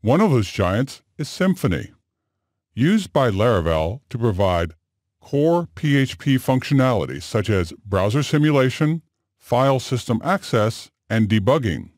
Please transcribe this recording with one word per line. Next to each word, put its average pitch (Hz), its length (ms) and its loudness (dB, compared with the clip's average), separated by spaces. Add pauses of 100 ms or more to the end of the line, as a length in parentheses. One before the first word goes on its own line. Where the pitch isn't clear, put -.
One 135 200 2
of 220 80 4
those 120 200 2
giants 101 520 -2 (160)
is - 100 -8
Symfony, 110 640 -2 (840)
used 180 360 0
by 131 200 2
Laravel 92 760 0
to - 100 -10
provide 92 560 0 (440)
core 165 540 0
P 143 240 0
H 135 220 -2
P 135 180 0
functionality 127 840 0
such 107 300 -4
as 92 240 0 (100)
browser 104 380 0
simulation, 151 800 0 (380)
file 131 400 0
system 120 440 -4
access, 117 680 -2 (180)
and 110 180 2
debugging. 104 720 0